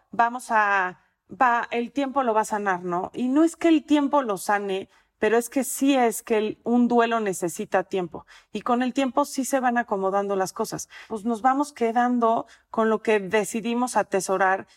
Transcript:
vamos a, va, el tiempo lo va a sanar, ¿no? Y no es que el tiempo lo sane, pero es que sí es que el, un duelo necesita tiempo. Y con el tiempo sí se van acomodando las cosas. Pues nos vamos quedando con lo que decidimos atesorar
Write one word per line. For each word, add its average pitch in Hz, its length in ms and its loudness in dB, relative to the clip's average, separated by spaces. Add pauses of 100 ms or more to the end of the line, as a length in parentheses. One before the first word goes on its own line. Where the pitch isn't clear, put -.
vamos 233 400 -2
a, 202 500 2 (300)
va, 233 400 2
el 240 220 -4
tiempo 269 320 -2
lo 233 100 2
va 220 80 2
a 208 40 0
sanar, 196 380 -2
¿no? 180 300 -4
Y 247 140 -4
no 285 160 4
es 330 120 2
que - 120 0
el 311 180 4
tiempo 285 380 2
lo 208 140 -2
sane, 196 520 -2 (360)
pero 214 120 4
es 240 120 0
que 269 140 -2
sí 269 320 0
es 240 260 2
que 226 160 0
el, 214 260 -2
un 240 240 4
duelo 233 320 2
necesita 190 640 -2
tiempo. 180 420 -6 (260)
Y 208 100 -8
con 240 220 0
el 254 100 -4
tiempo 269 320 0
sí 269 200 -6
se 269 140 -2
van 240 180 0
acomodando 202 580 -2
las 190 180 -2
cosas. - 360 -8 (180)
Pues 208 180 -8
nos 233 160 -2
vamos 277 320 0
quedando 233 760 0 (220)
con 220 200 0
lo 214 120 0
que 214 180 2
decidimos 220 760 -2
atesorar 190 800 0